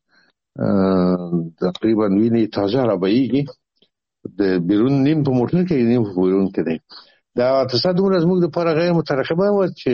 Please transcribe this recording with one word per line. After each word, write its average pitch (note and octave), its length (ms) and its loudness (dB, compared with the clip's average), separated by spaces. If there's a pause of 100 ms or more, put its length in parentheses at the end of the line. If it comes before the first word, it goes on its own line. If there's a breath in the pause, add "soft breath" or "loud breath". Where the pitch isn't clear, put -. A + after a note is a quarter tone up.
(560 soft breath)
اه، F#2 760 0 (280)
تقریبا G#2+ 480 0
وینې A2+ 420 2
تازه G#2 340 -2
رابهیږي. A2+ 600 0 (840)
د F#2+ 160 -6 (160)
بیرون G#2 460 0
نیم D3+ 200 2
په C3+ 80 -2
موټر B2+ 340 0
کې، C3+ 240 0
نیم A#2+ 140 2
په G2+ 180 -8
بیرون F#2+ 280 2
کې G#2+ 160 -4
دی. E2 120 -4 (580 loud breath)
دا A#2+ 100 0 (160)
اقتصاد E3+ 340 -2
دومره F#3+ 240 2
زموږ F3+ 220 2
دپاره E3+ 320 0
غیر E3+ 200 0
مترقبه E3 560 0
وه G3 180 0
چې - 260 -4